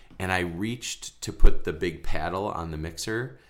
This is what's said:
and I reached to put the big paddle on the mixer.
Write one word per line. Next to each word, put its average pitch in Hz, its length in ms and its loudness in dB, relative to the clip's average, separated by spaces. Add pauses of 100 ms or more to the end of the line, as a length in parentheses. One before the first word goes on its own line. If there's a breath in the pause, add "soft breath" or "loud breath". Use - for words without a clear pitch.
(180 loud breath)
and 92 140 -4
I 92 80 0
reached 95 840 -8
to 104 100 -8
put - 320 8
the 87 80 -2
big 82 300 -6
paddle 87 460 -2
on 82 220 -8
the 78 60 -8
mixer. 110 640 -8 (120)